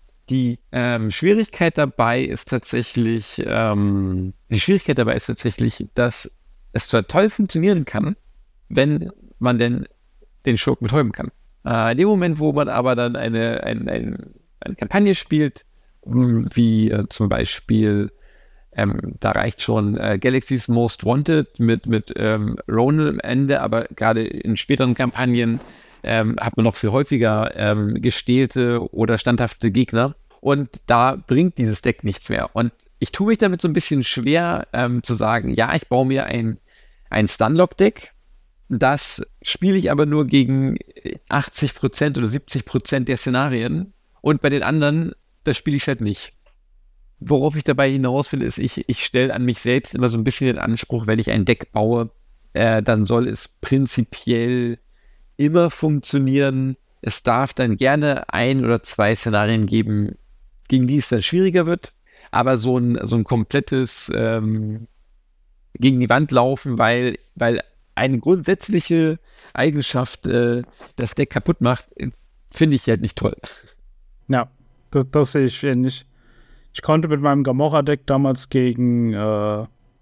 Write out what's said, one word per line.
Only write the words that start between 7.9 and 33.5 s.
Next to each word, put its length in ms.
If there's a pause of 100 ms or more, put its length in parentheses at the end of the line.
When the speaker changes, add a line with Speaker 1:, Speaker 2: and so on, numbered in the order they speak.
Speaker 1:
wenn 420 (300)
man 180
denn 300 (580)
den 120
Schurken 300
betäuben 260
kann. 180 (340)
Äh, 280
in 40
dem 120
Moment, 280
wo 140
man 160
aber 280
dann 200
eine, 480
ein, 240
ein, 460 (260)
eine 160
Kampagne 400
spielt, 500 (380)
wie, 880
äh, 160
zum 220
Beispiel, 800 (640)
ähm, 480
da 100
reicht 300
schon, 340
äh, 240
Galaxy's 480
Most 380
Wanted 540
mit, 280
mit, 300
ähm, 400 (100)
Ronan 400
am 120
Ende, 420
aber 240 (100)
gerade 300
in 320
späteren 380
Kampagnen, 640 (420)
ähm, 340
hat 200
man 80
noch 100
viel 160
häufiger, 640
ähm, 460
gestählte 920
oder 240
standhafte 540
Gegner. 440 (260)
Und 460
da 280
bringt 420
dieses 240
Deck 220
nichts 260
mehr. 240
Und 200 (260)
ich 140
tue 140
mich 100
damit 240